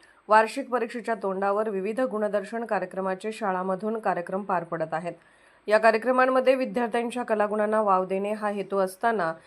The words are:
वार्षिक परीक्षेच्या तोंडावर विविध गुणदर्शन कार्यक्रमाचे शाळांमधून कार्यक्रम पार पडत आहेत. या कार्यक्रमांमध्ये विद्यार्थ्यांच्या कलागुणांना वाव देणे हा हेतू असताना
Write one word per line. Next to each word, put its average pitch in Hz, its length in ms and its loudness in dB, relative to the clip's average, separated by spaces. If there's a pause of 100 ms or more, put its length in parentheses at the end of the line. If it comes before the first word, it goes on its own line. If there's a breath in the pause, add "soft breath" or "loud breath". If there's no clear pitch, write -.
(280 soft breath)
वार्षिक 226 420 4
परीक्षेच्या 233 520 -2
तोंडावर 202 460 0
विविध 208 340 -4
गुणदर्शन 208 640 -2
कार्यक्रमाचे 190 680 -4
शाळांमधून 196 640 -2
कार्यक्रम 185 440 -2
पार 180 220 -2
पडत 160 280 -4
आहेत. 170 200 -4 (560 soft breath)
या 208 100 6
कार्यक्रमांमध्ये 254 760 4
विद्यार्थ्यांच्या 240 680 -2
कलागुणांना 214 600 0
वाव 190 220 4
देणे 196 280 -2
हा 208 160 -4
हेतू 196 300 -4
असताना 190 540 0 (140 loud breath)